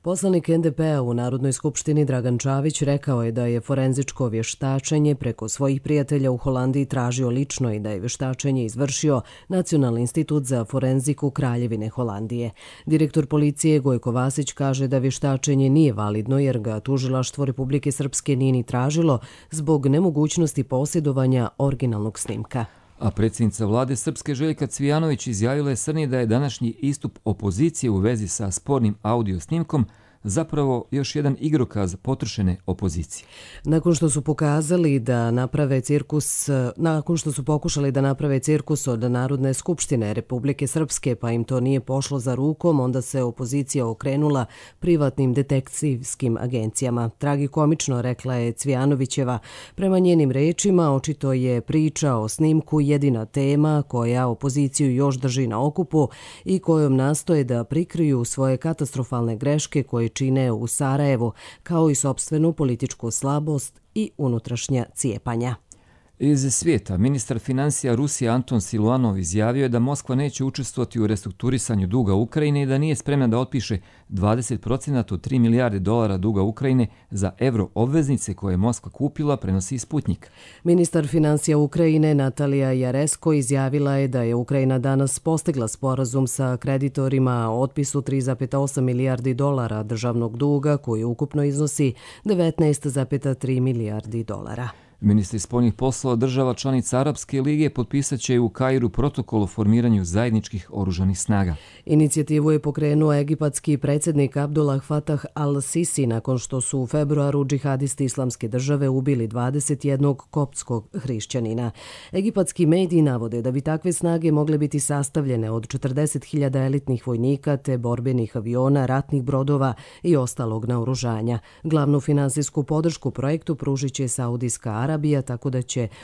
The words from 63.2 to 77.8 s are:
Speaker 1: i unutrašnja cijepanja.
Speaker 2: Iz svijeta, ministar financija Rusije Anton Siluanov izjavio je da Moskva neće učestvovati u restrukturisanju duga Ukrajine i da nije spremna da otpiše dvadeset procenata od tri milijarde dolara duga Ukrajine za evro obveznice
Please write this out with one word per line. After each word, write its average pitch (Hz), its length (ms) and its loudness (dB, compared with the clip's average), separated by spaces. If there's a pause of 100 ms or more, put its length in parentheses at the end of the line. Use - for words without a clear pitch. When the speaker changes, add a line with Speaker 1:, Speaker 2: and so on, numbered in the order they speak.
Speaker 1:
i 214 220 -2
unutrašnja 120 760 -2
cijepanja. 117 640 -4 (640)
Speaker 2:
Iz 139 340 2
svijeta, 120 440 0
ministar 123 420 0
financija 131 560 0
Rusije 131 340 0
Anton 123 320 0
Siluanov 110 580 2
izjavio 107 440 0
je 127 60 2
da 120 100 2
Moskva 131 360 0
neće 135 280 -2
učestvovati 127 560 -4
u 107 80 2
restrukturisanju 107 800 -2
duga 101 260 2
Ukrajine 143 500 2
i - 20 0
da 135 120 0
nije 151 180 0
spremna 139 320 0
da 113 120 4
otpiše 123 380 -2 (320)
dvadeset 104 520 0
procenata 127 540 -2
od 82 60 -6
tri 131 180 0
milijarde 117 400 4
dolara 104 380 2
duga 101 240 0
Ukrajine 123 460 2 (240)
za 95 280 -2
evro 113 360 0
obveznice 135 580 0